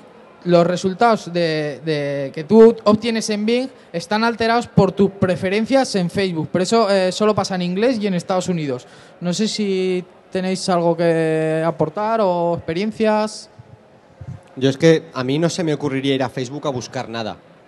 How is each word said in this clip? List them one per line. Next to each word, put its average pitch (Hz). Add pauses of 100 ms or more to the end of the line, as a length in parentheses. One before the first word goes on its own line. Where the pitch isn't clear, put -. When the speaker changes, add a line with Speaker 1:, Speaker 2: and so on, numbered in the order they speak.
(440)
Speaker 1:
los 170
resultados 185
de, 156
de, 143
que 156
tú 226 (100)
obtienes 214
en 214
Bing 240 (240)
están 208
alterados 233
por 196
tus 196
preferencias 202
en 175
Facebook. 170
Pero 175
eso, 214
eh, 185
solo 214
pasa 196
en 180
inglés 208
y 208
en 190
Estados 180
Unidos. 147 (340)
No 175
sé 208
si 185 (300)
tenéis 185
algo 170
que 160
aportar 208
o 175
experiencias. 214 (1080)
Speaker 2:
Yo 131
es 135
que 160
a 127
mí 135
no 170
se 185
me 156
ocurriría 139
ir 135
a 127
Facebook 139
a 151
buscar 120
nada. 110 (320)